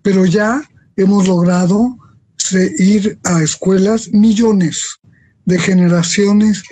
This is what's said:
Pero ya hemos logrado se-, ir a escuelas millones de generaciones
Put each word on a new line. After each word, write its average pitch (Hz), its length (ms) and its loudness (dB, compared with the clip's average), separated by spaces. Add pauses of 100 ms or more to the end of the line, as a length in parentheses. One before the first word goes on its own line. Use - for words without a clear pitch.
Pero 190 240 0
ya 214 380 -2 (320)
hemos 190 320 2
logrado 185 680 0 (400)
se-, 185 400 -2
ir 202 460 0
a 170 180 0
escuelas 190 680 -2
millones 208 880 0 (480)
de 180 140 0
generaciones 190 1120 0